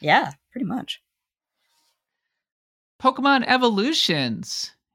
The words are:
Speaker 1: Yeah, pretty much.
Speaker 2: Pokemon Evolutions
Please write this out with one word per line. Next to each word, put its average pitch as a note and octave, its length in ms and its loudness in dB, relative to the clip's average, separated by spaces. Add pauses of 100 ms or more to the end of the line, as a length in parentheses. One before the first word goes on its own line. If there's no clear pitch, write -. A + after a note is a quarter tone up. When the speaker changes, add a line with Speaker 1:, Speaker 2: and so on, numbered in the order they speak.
Speaker 1:
Yeah, D3 300 2 (200)
pretty B3+ 140 -8
much. - 360 -8 (2000)
Speaker 2:
Pokemon C4 460 2
Evolutions G3+ 1200 0 (240)